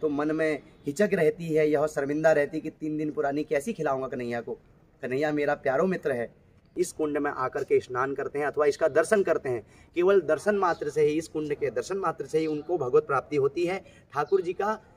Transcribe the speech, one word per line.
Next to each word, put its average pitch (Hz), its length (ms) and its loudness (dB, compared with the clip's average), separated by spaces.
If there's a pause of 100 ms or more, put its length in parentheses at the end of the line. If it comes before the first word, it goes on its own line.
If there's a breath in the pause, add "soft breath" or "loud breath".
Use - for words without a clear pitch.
तो 156 60 0
मन 147 240 -2
में 156 300 -2 (240 loud breath)
हिचक 170 260 0
रहती 165 420 0
है, 151 160 4
यह 147 160 2
शर्मिंदा 151 460 2
रहती 147 240 2
है 156 40 -4
कि 156 100 -8
तीन 151 280 -6
दिन 151 120 -2
पुरानी 147 340 -2
कैसी 147 280 -2
खिलाऊंगा 139 340 -2
कन्हैया 120 340 -6
को। 117 120 -10 (500)
कन्हैया 139 300 -2
मेरा 147 220 0
प्यारो 143 320 0
मित्र 165 260 -2
है। 117 220 -4 (440)
इस 180 140 -2
कुंड 151 260 -2
में 143 120 -2
आकर 131 340 -4
के 139 160 4
स्नान 131 340 -2
करते 135 240 -6
हैं 147 80 -2
अथवा 147 200 2
इसका 147 220 2
दर्शन 165 340 2
करते 156 260 0
हैं, 120 180 -4 (280 soft breath)
केवल 190 260 4
दर्शन 156 340 0
मात्र 170 340 0
से 156 140 0
ही, 151 160 4
इस 160 100 -6
कुंड 151 260 -4
के 143 160 -2
दर्शन 120 260 -4
मात्र 170 300 -4
से 156 120 0
ही 160 80 0
उनको 156 320 -2
भगवत 139 240 4
प्राप्ति 139 340 -2
होती 143 300 0
है। 190 120 -2 (360 loud breath)
ठाकुर 185 280 0
जी 175 100 -4
का 208 320 -4 (120)